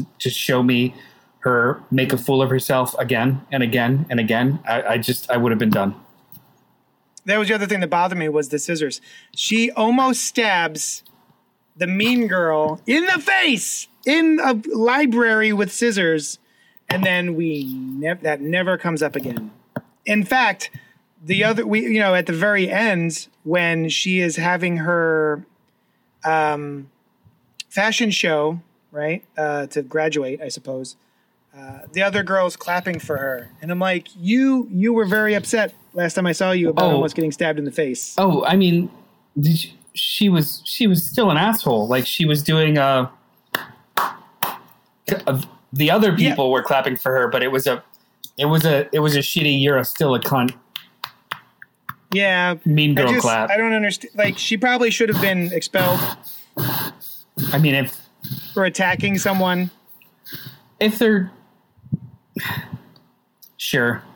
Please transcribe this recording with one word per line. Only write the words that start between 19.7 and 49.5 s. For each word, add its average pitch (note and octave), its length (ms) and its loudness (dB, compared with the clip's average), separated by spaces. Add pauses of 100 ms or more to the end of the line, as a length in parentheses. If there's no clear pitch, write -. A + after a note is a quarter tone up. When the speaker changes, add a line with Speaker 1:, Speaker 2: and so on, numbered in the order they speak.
Speaker 2:
In G#3+ 180 0
fact, A3+ 480 0 (520)
the F#3+ 200 0
other, A3 220 2
we, G#3+ 160 0
you A3+ 180 0
know, F#3+ 160 4
at F3+ 100 2
the F3 80 -2
very F#3+ 380 2
end F#3 560 -2 (160)
when E3 460 0
she F#3 300 0
is E3+ 160 0
having F3 420 0
her, D#3+ 680 0 (800)
um, D3 640 -2 (800)
fashion G#3+ 400 0
show, D#3+ 500 0 (320)
right, D3+ 320 -4 (140)
uh, D3 300 -4
to C#3+ 160 -4
graduate, D3 580 -2
I D3 80 -10
suppose, C3 460 -12 (600)
uh, C3+ 260 -20 (120)
the F#3 80 -2
other G3 220 0
girl's F#3 320 0
clapping F3+ 420 -4
for - 200 -8
her, C3 340 -6 (100)
and D#3 100 -10
I'm F3+ 80 -4
like, F3+ 360 -2
"You, A#3+ 560 2
you G3+ 220 2
were A3+ 120 2
very G#3+ 300 2
upset G#3 380 0 (200)
last F3 220 -2
time F#3 100 0
I F3 60 2
saw F#3 200 0
you F3 180 2
about D#3+ 220 4
Speaker 1:
Oh. D3 40 4
Speaker 2:
almost D3+ 200 0
getting D#3+ 160 0
stabbed D#3 280 -2
in D3 60 -4
the C#3 60 -6
face." C3 460 -4
Speaker 1:
Oh, F3+ 280 2
I E3 100 4
mean, F3+ 340 4 (500)
did D#3+ 180 4
she, - 200 -8 (160)
she - 360 0
was, E3 360 0
she - 220 -2
was F3 180 2
still A3 240 0
an D3+ 80 2
asshole. D#3 500 0
Like, B2+ 200 0
she - 180 -2
was D3+ 160 2
doing, D#3 360 2
uh, C3+ 320 2 (880)
uh, - 1400 -6 (320)
the D3+ 180 2
other G#3+ 200 4
Speaker 2:
Yeah. F3 180 4
Speaker 1:
people C3 220 0
were B2+ 120 2
clapping C3+ 320 0
for B2+ 180 -2
her, B2+ 140 2
but B2 160 0
it C3 80 -2
was C3 160 0
a, A#2+ 160 -2 (540)
it C#3+ 80 0
was D#3 200 2
a, D3 280 2
it D#3 60 2
was D3+ 180 2
a - 20 2
shitty, C#3+ 420 0